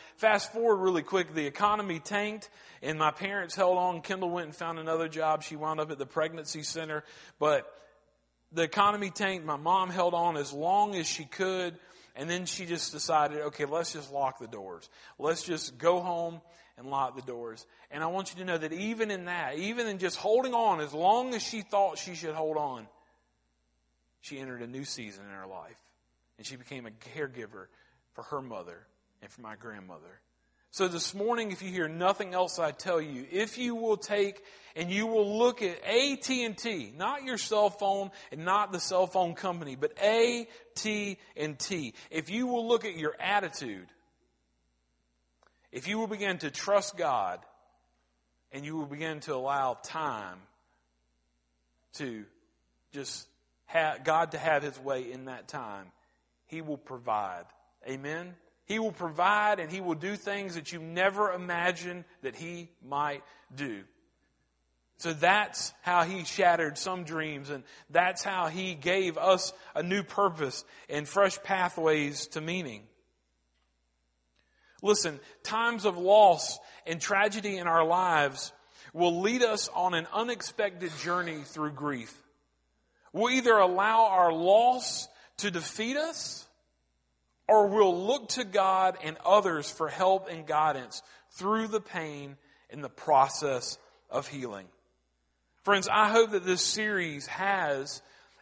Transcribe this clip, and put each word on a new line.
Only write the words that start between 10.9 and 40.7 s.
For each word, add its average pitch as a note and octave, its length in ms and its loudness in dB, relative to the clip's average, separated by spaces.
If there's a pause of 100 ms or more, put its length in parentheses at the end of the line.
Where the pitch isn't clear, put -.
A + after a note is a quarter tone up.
as D#3+ 120 -4
she - 160 -6
could, F#3 540 -4 (360)
and D3 160 -8
then F3+ 160 -4
she F3+ 200 -8
just E3 260 -6
decided, D3+ 500 0
"Okay, D3 220 -6
let's D#3+ 300 -4
just C#3+ 180 -14
lock C3+ 280 -4
the A#2 80 -12
doors. F#2+ 420 -14 (280)
Let's D#3+ 260 -2
just D#3 340 -8
go F3 240 4
home E3+ 400 -6 (360)
and B2+ 120 -14
lock C3+ 260 -2
the B2+ 60 -12
doors." A#2+ 440 -12 (260)
And D3 120 -6
I D#3+ 40 -2
want F#3 260 -6
you F3 60 -14
to F#3 60 -10
know F3 120 0
that D#3 160 -4
even G#3+ 360 -4
in F#3 160 -6
that, D#3+ 320 -4
even A3+ 300 -4
in G3 120 -6
just F3+ 180 -2
holding A#3+ 360 0
on G#3+ 280 2
as C#3+ 120 -6
long A3+ 400 2
as A3 80 -4
she A3+ 200 -8
thought G3 360 0
she F#3 160 -12
should D#3+ 220 -8
hold D#3 220 -4
on, B2+ 300 -6 (1300)
she C3+ 180 -12
entered B2+ 240 -10
a A#2 40 -10
new C3+ 180 -10
season G#2 380 -12
in G2+ 60 -18
her G2 160 -14
life. F#2 320 -16 (600)
And G#2+ 80 -16
she C3+ 80 -12
became B2 320 -14
a - 20 -14 (260)
caregiver A#2 520 -10 (460)
for A#2+ 100 -14
her C#3+ 180 -8
mother F2+ 460 -14 (340)
and G2+ 100 -20
for B2 100 -20
my A2+ 140 -12
grandmother. F#2+ 640 -18 (520)
So F#3+ 160 -2
this E3+ 260 -6
morning, A3 380 -2
if F3+ 100 -10
you F#3+ 80 -10
hear F3+ 180 -4
nothing F3+ 460 0
else F3+ 240 0
I D#3+ 140 0
tell E3+ 280 -2
you, C#3 320 -6
if G#3+ 280 -2
you A#3+ 160 -4
will A3+ 220 0
take G3+ 460 -2 (320)
and E3+ 140 -4
you G3+ 160 0
will G#3+ 320 2
look A#3+ 240 4
at F3+ 240 -2
A C4 300 2
T B3+ 280 -4
and A3 140 -6
T, E3 400 -6
not C4 260 -4
your B3+ 140 -6
cell G#3 320 2
phone G3 400 -2 (220)
and D#3+ 120 -12
not G3 280 0
the F3 80 -4
cell F#3 260 2
phone F3+ 300 0
company, E3+ 400 -6
but C#3+ 260 -2
A A#3 460 2 (260)